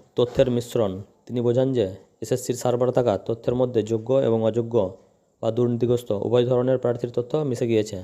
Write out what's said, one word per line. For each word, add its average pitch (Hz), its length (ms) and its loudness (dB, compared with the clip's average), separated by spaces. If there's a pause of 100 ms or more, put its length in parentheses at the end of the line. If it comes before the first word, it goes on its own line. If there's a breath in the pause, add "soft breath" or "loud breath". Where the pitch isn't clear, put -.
(160)
তথ্যের 123 360 2
মিশ্রণ। 117 400 -2 (320)
তিনি 120 180 -6
বোঝান 120 320 2
যে 117 120 2 (360)
এসএসসির 123 400 -2
সার্ভারে 123 360 2
থাকা 120 160 4 (140)
তথ্যের 117 280 -2
মধ্যে 123 280 2
যোগ্য 110 260 -4 (180)
এবং 113 160 2
অযোগ্য 113 320 0 (680)
বা 117 100 -2
দুর্নীতিগ্রস্ত 120 580 0 (160)
উভয় 120 200 4
ধরনের 127 320 2
প্রার্থীর 120 340 -2
তথ্য 120 200 -4 (180)
মিশে 123 180 -2
গিয়েছে। 107 360 0